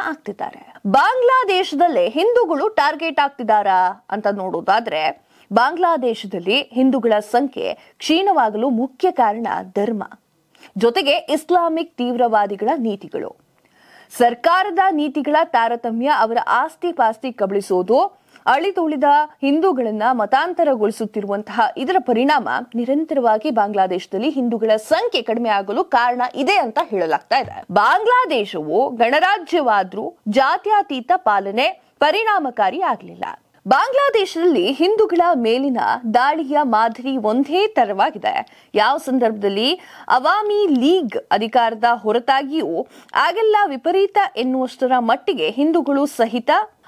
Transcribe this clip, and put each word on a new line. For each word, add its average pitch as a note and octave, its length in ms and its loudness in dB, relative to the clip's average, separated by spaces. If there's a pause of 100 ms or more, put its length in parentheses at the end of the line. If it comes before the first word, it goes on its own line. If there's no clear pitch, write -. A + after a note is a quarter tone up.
ಆಗ್ತಿದ್ದಾರೆ. - 680 -10 (140)
ಬಾಂಗ್ಲಾದೇಶದಲ್ಲೇ F4+ 1200 2
ಹಿಂದೂಗಳು F#4 580 0
ಟಾರ್ಗೆಟ್ D#4 520 -2
ಆಗ್ತಿದ್ದಾರಾ G#3 920 0
ಅಂತ G#3+ 180 -4
ನೋಡೋದಾದ್ರೆ, F#3 1000 -2 (260)
ಬಾಂಗ್ಲಾದೇಶದಲ್ಲಿ A#3+ 1080 0
ಹಿಂದೂಗಳ A#3+ 580 2
ಸಂಖ್ಯೆ - 800 -4
ಕ್ಷೀಣವಾಗಲು C#4+ 720 0
ಮುಖ್ಯ C4 420 -2
ಕಾರಣ A3+ 360 0 (140)
ಧರ್ಮ, G3+ 420 -4 (760)
ಜೊತೆಗೆ B3+ 340 2
ಇಸ್ಲಾಮಿಕ್ E4 880 -2
ತೀವ್ರವಾದಿಗಳ A3 800 0
ನೀತಿಗಳು. G3+ 680 -8 (680)
ಸರ್ಕಾರದ E4 640 0 (120)
ನೀತಿಗಳ D4+ 520 -2
ತಾರತಮ್ಯ, A#3 640 -2 (100)
ಅವರ A3+ 200 0 (100)
ಆಸ್ತಿ D#4+ 440 -2
ಪಾಸ್ತಿ A#3+ 420 -2
ಕಬಳಿಸೋದು, G3 640 0 (460)
ಅಳಿದುಳಿದ D#4 580 0 (380)
ಹಿಂದೂಗಳನ್ನ C#4 680 0
ಮತಾಂತರಗೊಳಿಸುತ್ತಿರುವಂತಹ A3+ 1500 -2 (160)
ಇದರ C4+ 220 -2
ಪರಿಣಾಮ B3+ 500 0 (260)
ನಿರಂತರವಾಗಿ C4 760 0
ಬಾಂಗ್ಲಾದೇಶದಲ್ಲಿ G3+ 800 -2
ಹಿಂದೂಗಳ A3+ 460 0
ಸಂಖ್ಯೆ D#4+ 460 -2
ಕಡಿಮೆ A#3 280 -4
ಆಗಲು G#3 340 -2
ಕಾರಣ B3 380 0 (140)
ಇದೆ F#4 220 0
ಅಂತ A#3+ 260 -2
ಹೇಳಲಾಗ್ತಾ F3+ 540 -2
ಇದೆ. - 340 -6
ಬಾಂಗ್ಲಾದೇಶವು B3 1160 0
ಗಣರಾಜ್ಯವಾದ್ರೂ B3+ 1300 0 (140)
ಜಾತ್ಯತೀತ D#4+ 880 0
ಪಾಲನೆ G#3+ 680 -2 (160)
ಪರಿಣಾಮಕಾರಿ D#4 800 0
ಆಗ್ಲಿಲ್ಲ. F3+ 440 -6 (420)
ಬಾಂಗ್ಲಾದೇಶದಲ್ಲಿ F4 1040 2
ಹಿಂದೂಗಳ F#4+ 500 2 (120)
ಮೇಲಿನ B3 440 0 (360)
ದಾಳಿಯ C#4+ 480 2
ಮಾದರಿ A#3 560 0
ಒಂದೇ C4+ 500 0
ತರವಾಗಿದೆ. G#3 1080 -2
ಯಾವ A#3 220 2
ಸಂದರ್ಭದಲ್ಲಿ A3+ 800 0 (280)
ಅವಾಮಿ G#4 600 0
ಲೀಗ್ C#4+ 500 2 (140)
ಅಧಿಕಾರದ A3+ 520 0 (100)
ಹೊರತಾಗಿಯೂ C4 920 -2 (260)
ಆಗೆಲ್ಲ G#4 420 2 (100)
ವಿಪರೀತ F4+ 520 0 (200)
ಎನ್ನುವಷ್ಟರ B3+ 640 -2
ಮಟ್ಟಿಗೆ A#3+ 500 0
ಹಿಂದೂಗಳು C#4+ 560 0
ಸಹಿತ A#3+ 440 -2 (380)